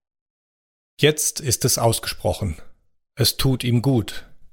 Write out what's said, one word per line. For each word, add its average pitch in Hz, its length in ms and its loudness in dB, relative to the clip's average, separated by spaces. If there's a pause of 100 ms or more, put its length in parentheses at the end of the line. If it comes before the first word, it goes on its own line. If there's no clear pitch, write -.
(1000)
Jetzt - 420 2
ist 135 260 0
es - 120 2
ausgesprochen. 107 800 -2 (600)
Es - 200 0
tut 131 280 2
ihm 120 180 2
gut. 127 420 0 (280)